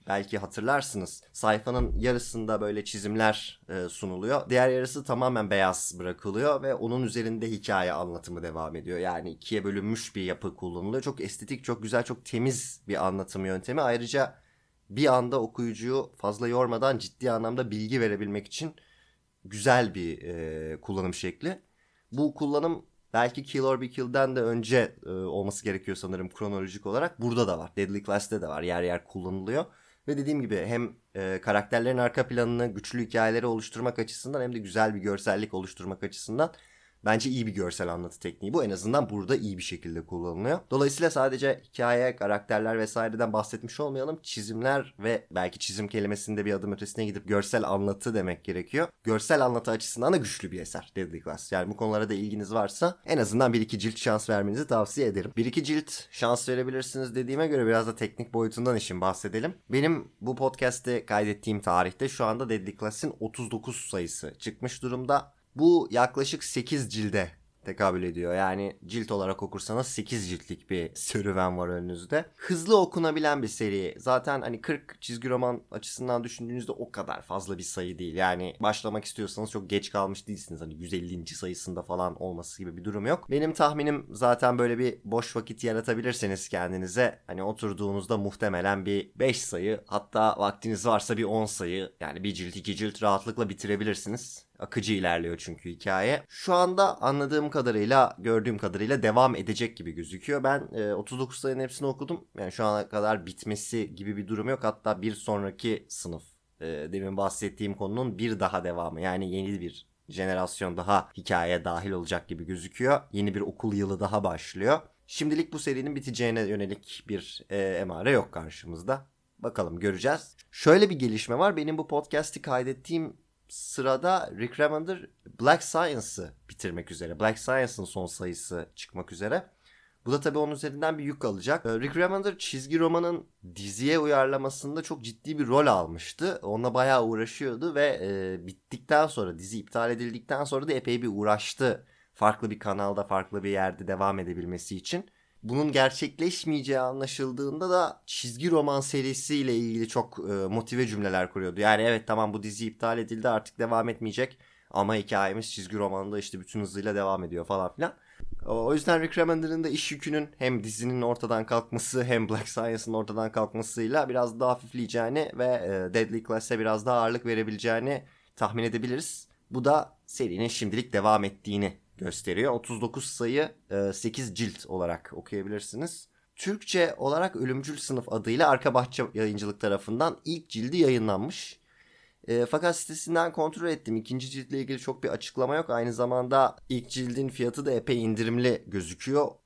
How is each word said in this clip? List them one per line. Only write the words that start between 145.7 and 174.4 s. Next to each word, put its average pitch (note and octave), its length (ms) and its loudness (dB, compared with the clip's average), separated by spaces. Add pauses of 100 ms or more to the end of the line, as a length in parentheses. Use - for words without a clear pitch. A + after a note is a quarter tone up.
gerçekleşmeyeceği C#3 1080 2
anlaşıldığında C3+ 920 -2
da F3+ 360 4
çizgi B2+ 460 -2
roman D3 300 4
serisiyle C3+ 720 0
ilgili A2+ 320 0
çok, A#2 320 -2
e, F#2+ 120 -4
motive A2 560 0
cümleler G2 460 0
kuruyordu. F#2 280 -2
Yani G#2+ 200 8
evet A2+ 260 4
tamam G#2+ 260 2
bu G#2 100 -4
dizi G#2+ 240 -6
iptal A#2 300 0
edildi A2+ 320 -2
artık A2 300 0
devam A#2 300 2
etmeyecek. A2+ 480 -2 (340)
Ama G2+ 240 2
hikayemiz G2+ 560 0
çizgi G2 260 -8
romanda G2+ 420 -2
işte F#2+ 200 -8
bütün G#2 220 -6
hızıyla G2 340 -2
devam F#2+ 280 0
ediyor E2+ 220 -4
falan F#2+ 300 -2
filan. D3+ 180 -2 (520)
O, A2+ 200 0
o C3+ 80 4
yüzden D#3+ 280 2
Rick D#3+ 160 -2
Remender'ın E3 460 2
da D#3 60 0
iş D3+ 220 -2
yükünün D3 460 -2
hem B2+ 260 0
dizinin A#2+ 380 -2
ortadan A#2 440 0
kalkması A#2+ 580 0
hem A#2 260 2
Black A2 200 -2
Science'ın A2+ 440 -2
ortadan A2 380 -2
kalkmasıyla A2+ 800 0
biraz B2 300 0
daha B2+ 100 4
hafifleyeceğini B2 880 -2
ve, B2 80 2
e, F#2+ 480 0
Deadly A2+ 300 0
Class'e A2+ 360 -2
biraz G#2+ 260 2
daha B2 160 4
ağırlık A#2+ 240 0
verebileceğini A2+ 800 0 (320)
tahmin A2+ 280 0
edebiliriz. A#2+ 640 -4 (240)
Bu B2+ 140 0
da D3 400 4
serinin G#2+ 420 -2
şimdilik A2 460 -2
devam G#2 300 6
ettiğini G2+ 540 -2 (200)
gösteriyor. G2 560 0
Otuz A#2 280 -6
dokuz B2 240 -4
sayı, C3 460 0 (200)
e, G2 220 2
sekiz A2+ 420 -6
cilt G2+ 300 -4